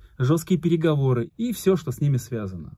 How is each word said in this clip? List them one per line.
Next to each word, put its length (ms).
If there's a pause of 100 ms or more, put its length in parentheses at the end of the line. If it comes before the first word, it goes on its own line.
(180)
жёсткие 420
переговоры 800
и 140
всё, 240
что 160
с 100
ними 160
связано. 600